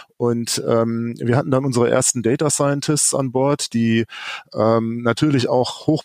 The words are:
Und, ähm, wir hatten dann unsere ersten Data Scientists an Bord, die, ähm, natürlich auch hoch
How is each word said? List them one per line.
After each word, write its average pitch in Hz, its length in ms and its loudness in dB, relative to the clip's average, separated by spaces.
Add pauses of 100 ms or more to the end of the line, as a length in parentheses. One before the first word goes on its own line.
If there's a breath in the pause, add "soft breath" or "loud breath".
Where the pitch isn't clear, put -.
(180 loud breath)
Und, 117 500 -2
ähm, 117 500 0
wir 120 180 0
hatten - 140 0
dann 131 140 2
unsere 120 260 2
ersten 123 320 0
Data 135 260 2
Scientists 143 640 0
an 135 200 -2
Bord, 139 400 0
die, 113 320 2 (500 loud breath)
ähm, 113 480 0
natürlich 120 460 0
auch 127 400 -2
hoch 151 160 2